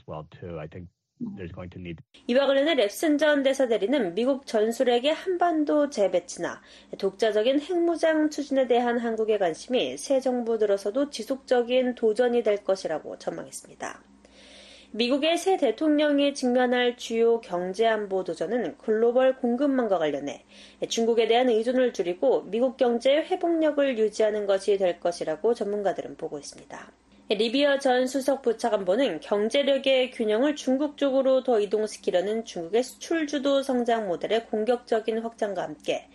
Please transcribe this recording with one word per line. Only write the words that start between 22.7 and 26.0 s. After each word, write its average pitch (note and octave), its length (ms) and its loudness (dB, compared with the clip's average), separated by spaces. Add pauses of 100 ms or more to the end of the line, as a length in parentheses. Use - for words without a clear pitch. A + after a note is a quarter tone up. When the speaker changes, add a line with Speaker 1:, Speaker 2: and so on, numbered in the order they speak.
Speaker 2:
경제의 C4 480 2
회복력을 D#4 720 0
유지하는 G#3+ 480 0
것이 G3 320 2
될 F3 220 0
것이라고 E3+ 560 -2
전문가들은 G3+ 640 -4